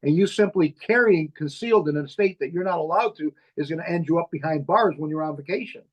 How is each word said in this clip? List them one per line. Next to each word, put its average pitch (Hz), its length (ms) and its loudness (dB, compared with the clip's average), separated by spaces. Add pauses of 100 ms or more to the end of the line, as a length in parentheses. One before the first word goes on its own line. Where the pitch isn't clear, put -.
And 143 140 2
you 190 120 4
simply 196 420 2
carrying 196 640 2
concealed 180 520 0
in 147 100 0
a 147 100 -4
state 190 320 -2
that 135 120 -6
you're 175 120 -4
not 185 160 -2
allowed 160 380 0
to 151 160 -4 (240)
is 147 120 -4
gonna 160 180 -6
end 170 200 -2
you 165 120 2
up 165 120 -4
behind 151 340 -4
bars 180 320 2
when 151 120 -6
you're 156 140 -4
on 156 140 -6
vacation. 156 560 -8